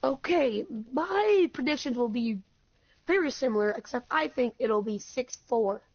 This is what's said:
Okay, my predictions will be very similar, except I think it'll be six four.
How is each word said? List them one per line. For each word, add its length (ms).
Okay, 600
my 600
predictions 440
will 120
be 300
very 240
similar, 400
except 400
I 160
think 320
it'll 240
be 160
six 380
four. 340